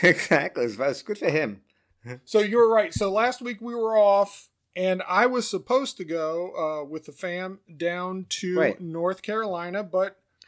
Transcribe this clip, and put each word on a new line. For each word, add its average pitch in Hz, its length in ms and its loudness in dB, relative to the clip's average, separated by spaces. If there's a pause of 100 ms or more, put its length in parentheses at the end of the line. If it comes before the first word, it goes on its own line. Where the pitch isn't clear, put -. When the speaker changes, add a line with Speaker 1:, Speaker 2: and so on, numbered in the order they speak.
Speaker 1:
Exactly. 160 600 2
It's, 107 140 -4
it's 135 240 -2
good - 160 -8
for 170 120 0
him. 139 320 -2 (420)
<laughs> 123 200 -14
Speaker 2:
So - 140 2
you 208 200 2
were 226 140 6
right. 208 220 2
So 196 160 0
last 240 320 0
week 233 180 -8
we 233 140 -8
were 226 240 2
off, 202 520 4 (260)
and 185 320 0
I 196 180 4
was 254 240 0
supposed 254 460 -2
to 190 80 -10
go, 165 480 -4
uh, 156 320 -4
with 151 220 -12
the 151 60 -14
fam 185 460 -8 (180)
down 180 520 -4
to 185 320 -4
Speaker 1:
Right. 127 200 2
Speaker 2:
North 170 420 -4
Carolina, 202 600 -4
but 185 380 -2 (280)